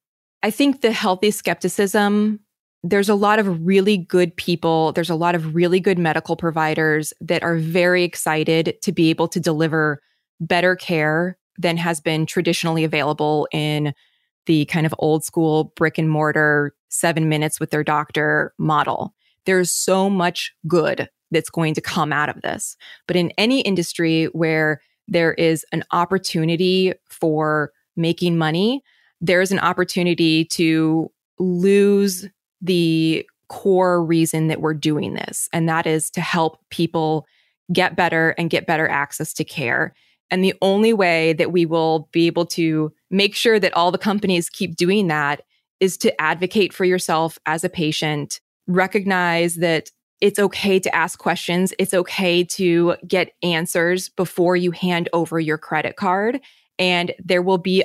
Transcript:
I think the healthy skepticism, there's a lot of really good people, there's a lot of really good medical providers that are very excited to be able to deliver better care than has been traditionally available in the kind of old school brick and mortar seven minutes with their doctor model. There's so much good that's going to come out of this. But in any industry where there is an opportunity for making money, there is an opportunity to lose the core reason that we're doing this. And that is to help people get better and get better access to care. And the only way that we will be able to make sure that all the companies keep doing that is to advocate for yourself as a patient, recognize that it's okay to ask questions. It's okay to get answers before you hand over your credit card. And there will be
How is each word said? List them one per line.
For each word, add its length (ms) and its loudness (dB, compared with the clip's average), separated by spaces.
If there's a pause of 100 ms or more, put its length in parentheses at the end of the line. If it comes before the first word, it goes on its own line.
(420)
I 80 -2
think 320 0
the 100 2
healthy 380 0
skepticism, 1080 0 (420)
there's 260 0
a 60 4
lot 240 4
of 260 0
really 320 4
good 400 0
people, 560 0
there's 160 -2
a 60 0
lot 200 0
of 200 -4
really 260 2
good 180 2
medical 380 0
providers 840 0
that 200 -2
are 140 0
very 480 2
excited 800 0
to 100 -2
be 160 4
able 200 0
to 120 -4
deliver 640 0 (360)
better 380 0
care 600 -2 (180)
than 220 -2
has 200 -2
been 280 -2
traditionally 580 0
available 680 0
in 440 -2 (500)
the 220 2
kind 180 0
of 140 0
old 260 0
school 520 0
brick 200 0
and 140 0
mortar 640 0 (160)
seven 380 0
minutes 300 -2
with 120 -6
their 140 0
doctor 760 -2
model. 560 -2 (320)
There's 240 2
so 400 0
much 440 -2 (120)
good 420 0 (220)
that's 200 -2
going 220 0
to 80 -4
come 320 -2
out 160 -2
of 140 -10
this. 340 -8 (300)
But 100 0
in 220 0
any 240 2
industry 640 0
where 560 0 (240)
there 280 2
is 380 0
an 180 -4
opportunity 1040 0 (140)
for 640 -2 (240)
making 420 0
money, 420 0 (400)
there 200 2
is 100 0
an 80 0
opportunity 840 0
to 640 0 (280)
lose 880 2 (320)
the 680 0 (220)
core 560 2
reason 440 2
that 120 -2
we're 140 -2
doing 400 -2
this. 380 -8
And 160 0
that 160 0
is 260 -2
to 100 -6
help 400 -2 (100)
people 560 -2 (460)
get 240 0
better 420 2
and 120 -2
get 160 -2
better 220 0
access 460 -4
to 100 -4
care. 500 -4 (360)
And 140 0
the 180 2
only 300 4
way 400 2
that 180 0
we 160 2
will 460 0
be 160 4
able 180 0
to 460 -2 (180)
make 240 0
sure 240 2
that 160 0
all 160 2
the 80 -2
companies 500 0
keep 280 -6
doing 320 2
that 340 -2 (380)
is 180 0
to 220 0
advocate 520 0
for 120 -2
yourself 520 0 (100)
as 180 -2
a 40 0
patient, 720 -4 (280)
recognize 880 0
that 340 -2 (300)
it's 180 0
okay 400 2
to 160 -4
ask 240 -2
questions. 600 -2
It's 160 -2
okay 500 0
to 500 0 (140)
get 240 -2 (100)
answers 680 -2
before 440 0
you 160 0
hand 440 -2
over 260 -2
your 160 -2
credit 400 -4
card. 440 -2 (380)
And 400 0
there 240 0
will 160 2
be 260 2